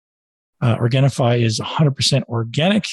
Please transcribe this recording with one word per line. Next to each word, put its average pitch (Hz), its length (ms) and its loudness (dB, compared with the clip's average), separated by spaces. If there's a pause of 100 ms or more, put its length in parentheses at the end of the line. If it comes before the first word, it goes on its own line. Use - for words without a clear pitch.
(640)
Uh, 117 140 2
Organifi 123 640 2
is 113 160 0
a - 60 -6
hundred 147 320 0
percent - 320 0
organic 123 640 -2